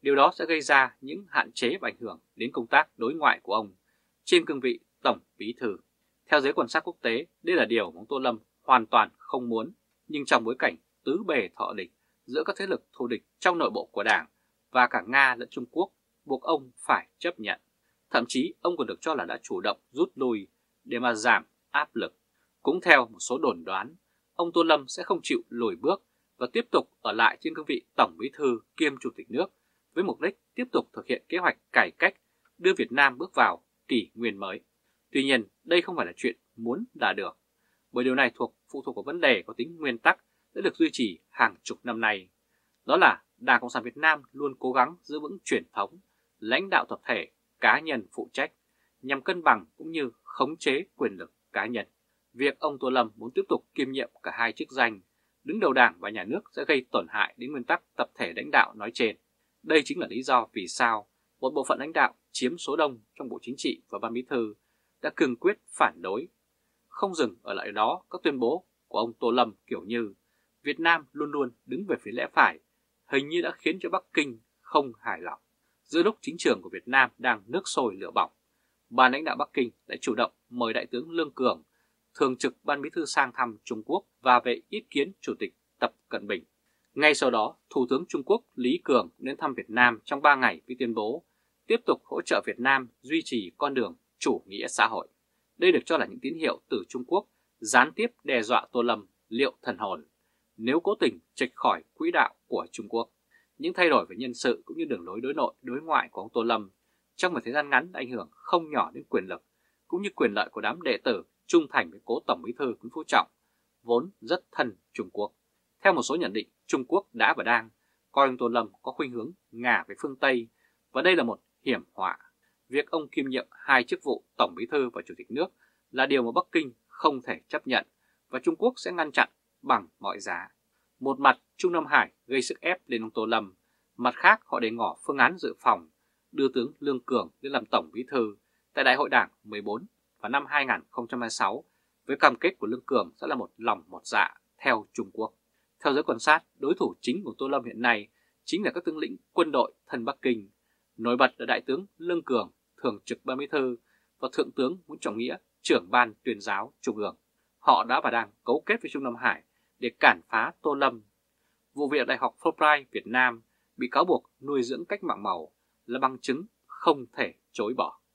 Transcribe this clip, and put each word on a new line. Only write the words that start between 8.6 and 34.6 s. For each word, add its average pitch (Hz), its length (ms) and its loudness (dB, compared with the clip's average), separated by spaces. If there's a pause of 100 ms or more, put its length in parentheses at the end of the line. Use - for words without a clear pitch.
hoàn 123 240 4
toàn 110 320 4
không 127 300 -6
muốn, 117 240 -4 (340)
nhưng 143 180 -8
trong 120 200 4
bối 123 140 -4
cảnh 117 180 0 (280)
tứ 170 220 -2
bề 127 300 0
thọ - 160 -4
địch 95 200 -10 (320)
giữa 139 220 -4
các 202 120 -4
thế 196 80 -6
lực - 260 -4
thù 123 140 -6
địch 117 160 -4 (160)
trong 180 200 2
nội 139 120 0
bộ - 220 -6
của 101 100 -4
Đảng 98 240 2 (440)
và 123 160 4
cả 110 200 -2
Nga 131 280 4
lẫn 117 160 -8
Trung 123 200 -10
Quốc, 180 220 -2 (320)
buộc 135 180 -4
ông 135 280 -2 (160)
phải 113 220 0 (100)
chấp 170 220 -6
nhận. 104 200 -4 (500)
Thậm 120 180 2
chí 147 320 -2
ông 175 160 -2
còn 135 100 -4
được - 140 -10
cho 160 140 -4
là 104 100 -4
đã 98 180 -8
chủ 92 180 -8
động 101 180 -2 (120)
rút 165 240 0
lui 120 340 -2 (360)
để 120 140 -6
mà 120 160 0
giảm 107 300 2 (260)
áp - 260 -2
lực. 95 200 -6 (460)
Cũng 175 180 2
theo 143 280 6
một 113 100 -20
số - 200 -4
đồn 95 260 0
đoán, 95 300 -6 (400)
ông 170 180 -2
Tô 170 100 4
Lâm 147 260 4
sẽ - 140 -10
không 175 200 -2
chịu 120 260 -2
lùi 117 280 -4
bước 175 260 -2 (340)
và 123 160 -4
tiếp 233 180 -2
tục - 200 0 (100)
ở 107 120 -4
lại 113 280 4
trên 156 140 -8
cương 151 140 -12
vị 147 140 -4 (140)
Tổng 107 220 4
Bí 131 160 -6
thư 127 260 0 (160)
kiêm 143 240 0
Chủ 117 160 -6
tịch - 140 -20
nước 160 160 -2 (480)
với 180 100 0
mục 131 160 -4
đích 170 180 -4 (160)
tiếp 247 180 -6
tục - 200 0
thực - 140 -14
hiện - 220 -4
kế 170 100 -4
hoạch 175 200 0 (140)
cải 98 180 4
cách, - 240 0 (440)
đưa 185 180 2
Việt 113 160 -2
Nam 135 260 4
bước 175 160 -8
vào 104 300 2 (240)
kỷ 117 260 0
nguyên 110 220 -4
mới. 98 240 -8 (520)